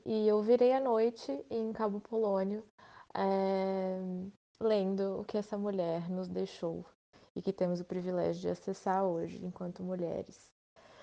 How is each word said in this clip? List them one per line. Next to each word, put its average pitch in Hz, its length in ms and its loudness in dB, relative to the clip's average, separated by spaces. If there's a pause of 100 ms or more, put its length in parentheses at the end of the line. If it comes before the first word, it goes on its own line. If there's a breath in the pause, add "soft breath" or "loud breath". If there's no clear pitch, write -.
e 214 200 2
eu 214 140 6
virei 247 320 6
à 269 80 4
noite 240 580 2 (120)
em 226 220 -2
Cabo 208 280 -2
Polônio, 208 640 0 (500 loud breath)
é, 190 840 0 (600)
lendo 196 640 2
o 202 40 -8
que - 120 -6
essa 208 220 -4
mulher 175 520 -2
nos 185 180 -4
deixou, 180 560 -4 (500 soft breath)
e 185 60 -6
que 190 120 0
temos 180 280 0
o 180 40 -8
privilégio 175 580 -2
de 180 80 -2
acessar 190 540 -2
hoje, 175 380 -2
enquanto 180 400 -8
mulheres. 180 680 -6 (520 loud breath)